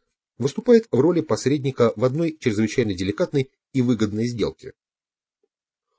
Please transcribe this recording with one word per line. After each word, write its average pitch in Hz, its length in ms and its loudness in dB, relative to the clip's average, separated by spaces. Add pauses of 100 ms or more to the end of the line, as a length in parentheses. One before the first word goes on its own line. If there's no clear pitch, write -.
(380)
выступает 220 540 2
в - 80 2
роли 170 220 2
посредника 127 720 0
в 107 100 0
одной 156 340 -2
чрезвычайно 110 540 0
деликатной 104 580 -2 (220)
и 131 80 2
выгодной 110 460 0
сделке. 98 460 -6 (1200)